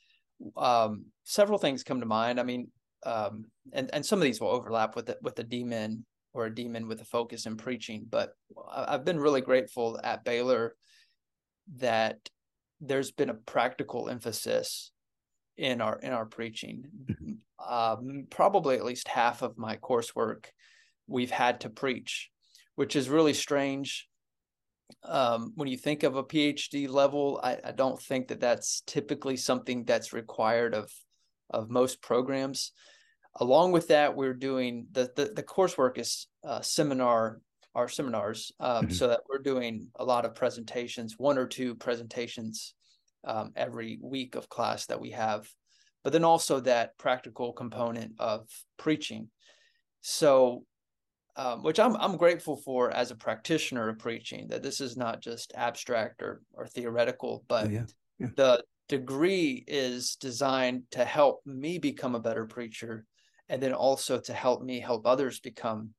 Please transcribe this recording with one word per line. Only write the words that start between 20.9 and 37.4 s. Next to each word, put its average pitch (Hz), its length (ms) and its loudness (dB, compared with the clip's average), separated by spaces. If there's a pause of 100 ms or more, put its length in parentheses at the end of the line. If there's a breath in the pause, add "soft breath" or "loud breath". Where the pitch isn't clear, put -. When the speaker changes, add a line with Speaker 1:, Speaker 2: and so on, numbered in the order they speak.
Speaker 1:
we've 123 220 -2
had 123 320 2
to 123 80 -8
preach, - 600 -6 (460 soft breath)
which - 200 -2
is 131 140 0
really 151 240 6
strange. 139 760 -2 (960)
Um, 120 520 0
when 143 120 -4
you 127 80 -2
think 147 280 -2
of 135 120 4
a 135 80 -2
P 156 200 -2
H 147 260 0
D 143 180 -4
level, 139 560 2
I, 127 180 0
I 120 120 -8
don't 131 280 0
think 131 280 -4
that 113 100 -6
that's 117 480 0
typically 139 480 -4
something 123 480 -2
that's 117 300 0
required 117 600 0
of, 104 160 -4 (600)
of 113 200 -2
most 127 320 2
programs. 135 680 -2 (640 soft breath)
Along 156 380 6
with 165 160 4
that, 147 260 6
we're 135 180 0
doing 123 600 -4
the, 123 240 0
the, 143 180 0
the - 80 -6
coursework 147 540 2
is, - 300 -6 (180)
uh, 117 160 -6
seminar, 120 800 2 (340)